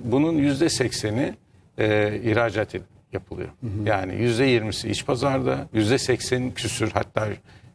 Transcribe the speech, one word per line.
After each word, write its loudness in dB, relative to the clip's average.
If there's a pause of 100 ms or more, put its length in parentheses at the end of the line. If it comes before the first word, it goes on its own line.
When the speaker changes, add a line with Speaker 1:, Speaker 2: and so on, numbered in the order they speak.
Speaker 1:
bunun 2
yüzde 2
sekseni, -2 (440)
e, 2
ihracat 0
ed-, -6 (320)
yapılıyor. -8 (120)
Speaker 2:
Hı -6
hı. -2
Speaker 1:
Yani -2
yüzde 2
yirmisi 0
iç -4
pazarda, -2
yüzde 2
seksen 0
küsür, -4
hatta -2 (460)